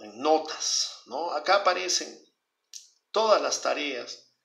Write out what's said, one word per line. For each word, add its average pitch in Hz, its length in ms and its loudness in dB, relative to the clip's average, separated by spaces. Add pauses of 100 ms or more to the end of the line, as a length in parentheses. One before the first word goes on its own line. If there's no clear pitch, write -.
en 107 160 -16
notas, - 880 0
¿no? 147 260 -6
Acá 170 260 2
aparecen 180 680 -2 (840)
todas 208 300 4
las - 200 -2
tareas 135 720 -4 (120)